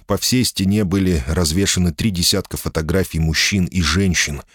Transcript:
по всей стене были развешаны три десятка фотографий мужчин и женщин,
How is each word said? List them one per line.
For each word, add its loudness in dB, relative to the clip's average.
по 0
всей 0
стене 0
были 2
развешаны 0
три -2
десятка -2
фотографий -2
мужчин 0
и -2
женщин, 0